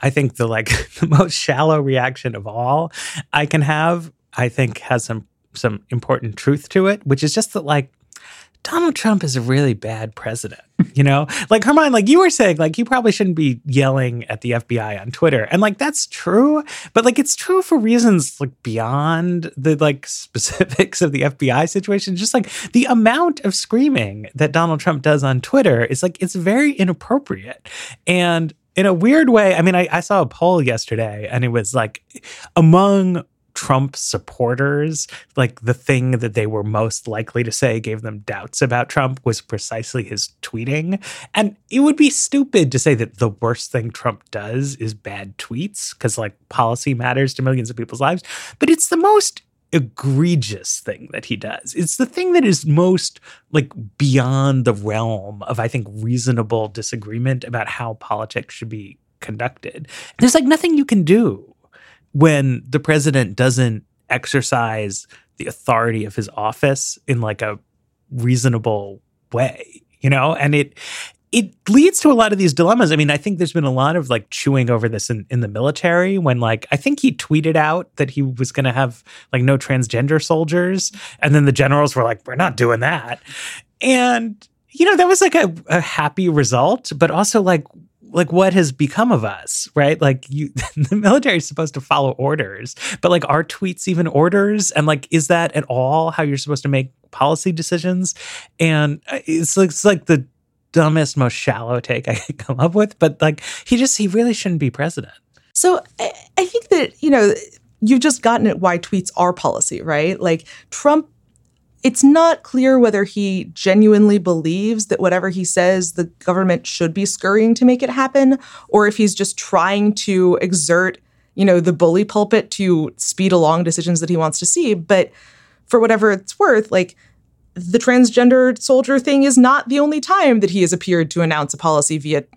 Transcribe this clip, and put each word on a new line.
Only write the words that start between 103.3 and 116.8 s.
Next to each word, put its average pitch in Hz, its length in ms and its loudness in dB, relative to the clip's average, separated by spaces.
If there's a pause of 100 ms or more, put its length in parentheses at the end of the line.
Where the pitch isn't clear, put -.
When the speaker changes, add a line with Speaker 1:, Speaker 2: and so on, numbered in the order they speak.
Speaker 1:
he 240 120 2
just, 262 200 0
he 208 100 -2
really 226 260 0
shouldn't 180 260 -4
be 139 100 0
president. 147 440 -8 (400)
Speaker 2:
So - 280 2 (180)
I, - 120 -6 (260)
I 370 80 2
think 466 240 -4
that, - 320 0
you 302 80 0
know, 226 240 4 (480)
you've 240 200 4
just 294 200 0
gotten 233 240 2
at 208 140 0
why 180 180 0
tweets 185 400 -4
are 180 160 2
policy, - 480 -4
right? 160 380 -2
Like, 165 260 -2 (240)
Trump, 302 400 0 (720)
it's - 220 2
not 320 400 6
clear 262 340 2
whether 214 260 4
he 196 500 -4
genuinely 208 640 6
believes 180 680 -2
that - 120 -2
whatever 180 300 0
he 180 140 -4
says, 180 500 0
the 180 100 -4 (160)
government 180 480 0
should 160 260 -4